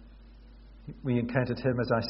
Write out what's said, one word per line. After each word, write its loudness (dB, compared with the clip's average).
we 2
encountered 0
him, 0
as 0
I 4